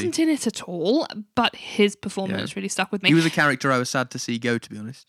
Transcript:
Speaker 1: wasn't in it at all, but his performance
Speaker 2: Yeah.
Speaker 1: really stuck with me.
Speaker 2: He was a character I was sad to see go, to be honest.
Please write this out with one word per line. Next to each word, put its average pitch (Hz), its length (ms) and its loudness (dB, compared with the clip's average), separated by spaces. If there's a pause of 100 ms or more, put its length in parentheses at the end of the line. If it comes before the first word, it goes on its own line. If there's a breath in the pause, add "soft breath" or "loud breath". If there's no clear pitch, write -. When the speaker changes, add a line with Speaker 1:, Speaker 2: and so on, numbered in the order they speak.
Speaker 1:
wasn't 320 100 -4
in 320 100 2
it 302 200 0
at - 160 -6
all, 180 420 0 (300)
but 240 180 0
his - 400 2
performance 190 560 -6
Speaker 2:
Yeah. - 60 -12
Speaker 1:
really 196 120 -6
stuck 190 220 -2
with 202 140 -4
me. 185 60 6
Speaker 2:
He 151 40 8
was 165 120 6
a 160 40 2
character 143 400 2
I 131 80 4
was 123 120 -2
sad 127 200 -2
to - 80 -10
see 120 180 -4
go, 117 220 0
to - 100 -10
be 107 80 -14
honest. 107 320 -14